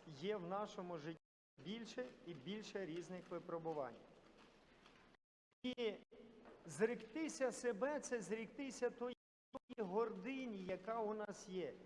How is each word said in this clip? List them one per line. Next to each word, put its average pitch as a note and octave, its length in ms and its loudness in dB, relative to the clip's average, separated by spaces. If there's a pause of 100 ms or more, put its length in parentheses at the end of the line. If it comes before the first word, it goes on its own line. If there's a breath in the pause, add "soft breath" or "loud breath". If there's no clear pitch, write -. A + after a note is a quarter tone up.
є E3 300 0
в F3 120 -2
нашому F#3+ 500 -2
житті D#3 220 -4 (380)
більше A3 480 -4 (200)
і E3+ 80 -4
більше G3 520 -2
різних E3+ 440 -4
випробувань. E3 640 0 (1700)
І A#3+ 320 4 (720)
зректися A#3 840 4
себе — B3 480 4
це A#3+ 200 2
зректися A3+ 720 0
тої, B3 260 -2 (360)
тої A#3 360 -2
гордині, G#3+ 760 2
яка F#3 360 0
у G#3+ 140 4
нас G#3 340 -4
є F3 260 0 (120)